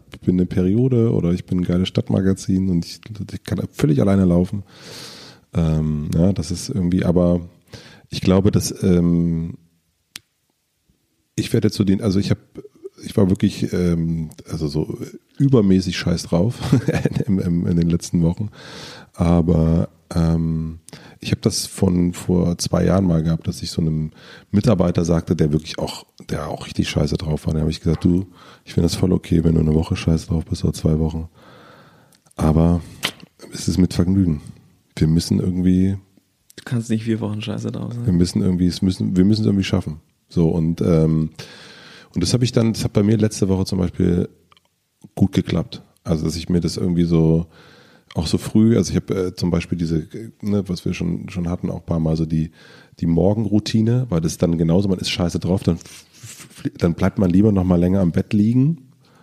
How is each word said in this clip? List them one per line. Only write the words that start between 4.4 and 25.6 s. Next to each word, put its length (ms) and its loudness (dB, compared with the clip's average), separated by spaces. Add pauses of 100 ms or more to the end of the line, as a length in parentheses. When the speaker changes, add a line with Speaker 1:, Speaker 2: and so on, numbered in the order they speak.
Speaker 1:
Ähm, 640 -2
ja, 160 4
das 180 -6
ist 200 -8
irgendwie, 340 -2
aber 380 4 (640)
ich 140 -8
glaube, 280 4
dass, 320 -2
ähm, 760 2 (1800)
ich 160 -4
werde 180 2
zu 140 0
den, 160 2
also 200 0
ich 100 -4
hab, 80 0 (640)
ich 120 -6
war 120 4
wirklich, 440 0
ähm, 580 -2 (200)
also 180 -4
so 300 -4 (400)
übermäßig 600 4
scheiß 260 -2
drauf 300 0 (400)
<laughs> 320 -2
im, 140 0
im, 260 -2
in 100 0
den 140 2
letzten 320 0
Wochen. 280 -2 (640)
Aber, 720 2 (260)
ähm, 640 -2 (420)
ich 120 -4
hab 100 -4
das 240 -2
von 460 0
vor 460 0
zwei 260 -2
Jahren 220 2
mal 180 2
gehabt, 240 -2
dass 140 -8
ich 100 -10
so 80 -4
einem 320 -2 (400)
Mitarbeiter 520 2
sagte, 300 0
der 180 2
wirklich 260 -4